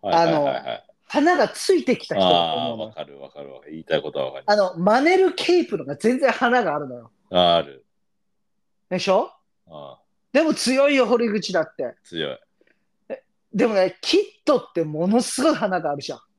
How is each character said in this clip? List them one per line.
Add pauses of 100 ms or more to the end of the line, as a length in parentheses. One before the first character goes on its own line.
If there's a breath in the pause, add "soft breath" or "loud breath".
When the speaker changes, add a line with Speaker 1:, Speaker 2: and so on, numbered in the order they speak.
Speaker 1:
は
い
は
い
は
い
は
い。
Speaker 2:
あ
の、 (280)
花
が
つ
い
て
き
た
人
だ
と
思
う
の。
Speaker 1:
あ
ー、
わ
か
る
わ
か
る
わ
か
る。
言
い
た
い
こ
と
は
わ
か
り
ま
す。
Speaker 2:
あ
の、
マ
ネ
ル
ケ
ー
プ
の
が
全
然
花
が
あ
る
の
よ。 (200)
Speaker 1:
あ
る。 (1040)
Speaker 2:
で
し
ょ？ (360)
Speaker 1:
あ
あ。 (320)
Speaker 2:
で
も
強
い
よ、
堀
口
だ
っ
て。 (100)
Speaker 1:
強
い。 (720)
Speaker 2:
え、 (320)
で
も
ね、
キ
ッ (220)
ド
っ
て
も
の
す
ご
い
花
が
あ
る
じ
ゃ
ん。 (180)